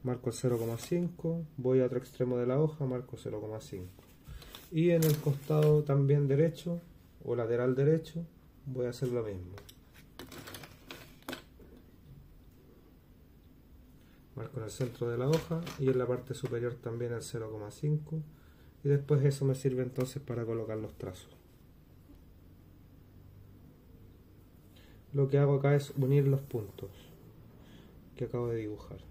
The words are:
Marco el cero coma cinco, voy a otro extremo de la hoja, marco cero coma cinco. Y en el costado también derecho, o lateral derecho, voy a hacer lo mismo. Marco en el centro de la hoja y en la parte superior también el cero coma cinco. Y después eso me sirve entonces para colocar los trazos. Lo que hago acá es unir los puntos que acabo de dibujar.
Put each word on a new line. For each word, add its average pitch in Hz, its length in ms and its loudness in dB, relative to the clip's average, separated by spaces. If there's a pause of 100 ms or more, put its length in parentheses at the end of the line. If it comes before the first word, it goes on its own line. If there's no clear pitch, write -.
Marco 120 300 -2
el - 40 -8
cero 120 220 0
coma 113 220 -4
cinco, 170 640 -4 (120)
voy 127 240 4
a 127 40 4
otro 123 140 -2
extremo 127 380 -2
de 123 100 0
la 131 120 2
hoja, 151 260 0
marco 127 300 -6
cero 110 240 -8
coma 107 220 -8
cinco. 92 420 -14 (680)
Y 165 180 4
en 165 140 6
el 151 140 6
costado 151 680 4
también 143 440 4
derecho, 160 540 2 (420)
o 120 120 0
lateral 120 400 2
derecho, 160 500 2 (400)
voy 123 220 -4
a - 20 -2
hacer 123 200 -2
lo 120 120 0
mismo. 92 320 -8 (4000)
Marco 113 220 -10
en 110 60 -6
el 104 80 -10
centro 120 400 -4
de 120 80 -2
la 131 100 0
hoja 165 320 -2 (160)
y 135 120 2
en 127 100 2
la 120 80 0
parte 123 260 -4
superior 117 400 -4
también 120 400 -6
el 113 80 -6
cero 110 300 -8
coma 107 180 -10
cinco. 151 540 -2 (600)
Y 143 60 0
después 139 340 4
eso 143 220 2
me 135 80 4
sirve 127 300 0
entonces 127 400 -4
para 117 200 -4
colocar 110 320 -4
los 107 220 -8
trazos. - 320 -10 (3750)
Lo 139 140 4
que 139 100 4
hago 143 160 6
acá 143 220 4
es 139 160 0
unir 139 360 4
los 135 140 4
puntos 101 480 -8 (1300)
que 123 100 -4
acabo 120 220 -4
de 117 80 -2
dibujar. 107 420 -8 (140)